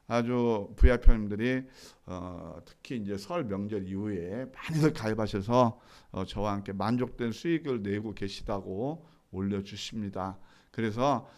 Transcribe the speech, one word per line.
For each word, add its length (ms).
아주 720
브이아이피 340
형님들이, 520
어, 580
특히 320
이제 200
설 280
명절 440
이후에 680
많이들 380
가입하셔서, 880
어, 120
저와 280
함께 200
만족된 600
수익을 500
내고 320
계시다고 920
올려주십니다. 1080
그래서 680